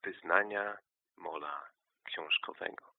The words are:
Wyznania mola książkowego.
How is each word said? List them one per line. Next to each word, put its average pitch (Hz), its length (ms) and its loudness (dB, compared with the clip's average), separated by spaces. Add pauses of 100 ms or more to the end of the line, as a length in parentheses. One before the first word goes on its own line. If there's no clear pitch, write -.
Wyznania 101 720 4 (400)
mola 73 520 -6 (340)
książkowego. - 960 -4